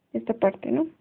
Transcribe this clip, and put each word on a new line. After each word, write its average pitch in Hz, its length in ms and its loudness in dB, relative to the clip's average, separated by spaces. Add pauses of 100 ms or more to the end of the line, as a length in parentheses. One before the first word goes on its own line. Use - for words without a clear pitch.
(120)
Esta 226 220 -2
parte, - 360 0
¿no? 302 160 2 (140)